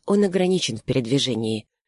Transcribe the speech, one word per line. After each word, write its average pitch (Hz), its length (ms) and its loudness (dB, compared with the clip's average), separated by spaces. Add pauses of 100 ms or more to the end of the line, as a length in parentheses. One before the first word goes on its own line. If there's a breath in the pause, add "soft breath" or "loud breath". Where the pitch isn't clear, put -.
он 208 180 2
ограничен 185 540 0
в - 60 -14
передвижении. 113 840 -2 (200)